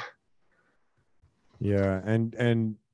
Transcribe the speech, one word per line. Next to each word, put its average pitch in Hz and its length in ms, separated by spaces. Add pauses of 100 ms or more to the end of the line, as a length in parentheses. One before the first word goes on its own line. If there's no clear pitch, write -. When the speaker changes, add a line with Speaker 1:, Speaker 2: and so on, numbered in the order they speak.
Speaker 1:
<laughs> - 40 (1500)
Speaker 2:
Yeah. 98 460
And, 113 300
and 117 400 (180)